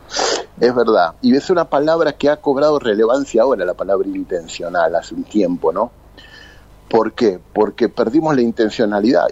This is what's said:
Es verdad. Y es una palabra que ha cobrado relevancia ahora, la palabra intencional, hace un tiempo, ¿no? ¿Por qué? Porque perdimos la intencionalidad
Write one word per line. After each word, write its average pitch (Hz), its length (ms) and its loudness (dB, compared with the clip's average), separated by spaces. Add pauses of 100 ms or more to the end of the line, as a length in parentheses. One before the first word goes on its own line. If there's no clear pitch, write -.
(600)
Es 120 160 2
verdad. 110 460 2
Y 127 140 4
es 143 140 -2
una 175 160 2
palabra 156 480 0
que - 160 0
ha 147 80 0
cobrado 147 400 0
relevancia 117 680 0
ahora, 120 220 0
la 90 80 -2
palabra 95 340 -2
intencional, 87 880 -4
hace 82 200 -6
un 87 80 -6
tiempo, 87 480 -2
¿no? 101 200 -2 (1000)
¿Por 110 240 2
qué? 98 260 0 (140)
Porque - 340 0
perdimos 156 480 0
la 127 60 2
intencionalidad 110 920 0